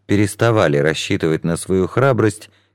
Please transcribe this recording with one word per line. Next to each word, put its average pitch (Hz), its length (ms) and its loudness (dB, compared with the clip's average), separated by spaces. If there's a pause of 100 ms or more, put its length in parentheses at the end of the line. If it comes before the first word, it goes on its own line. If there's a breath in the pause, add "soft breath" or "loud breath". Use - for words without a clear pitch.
переставали 101 720 2
рассчитывать 78 640 -2
на 85 140 -2
свою 92 300 -2
храбрость, 113 640 0 (260)